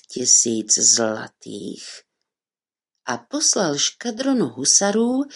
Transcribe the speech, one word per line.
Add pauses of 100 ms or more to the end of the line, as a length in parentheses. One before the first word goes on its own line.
tisíc
zlatých (1160)
a
poslal
škadronu
husarů, (140)